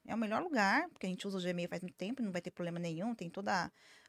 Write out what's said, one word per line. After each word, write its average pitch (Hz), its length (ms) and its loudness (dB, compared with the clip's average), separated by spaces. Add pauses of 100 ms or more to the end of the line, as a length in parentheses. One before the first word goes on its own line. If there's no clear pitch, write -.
É - 80 -2
o - 20 0
melhor 220 240 0
lugar, 285 480 4
porque - 160 -8
a 185 40 0
gente 185 180 -2
usa 196 100 -2
o 180 40 0
Gmail 175 280 0
faz 180 140 -4
muito 180 120 -8
tempo, 233 280 -4
não 202 80 -2
vai 175 100 -2
ter 180 100 -6
problema 170 280 -4
nenhum, 175 340 -2
tem 170 160 -6
toda 196 420 0 (380)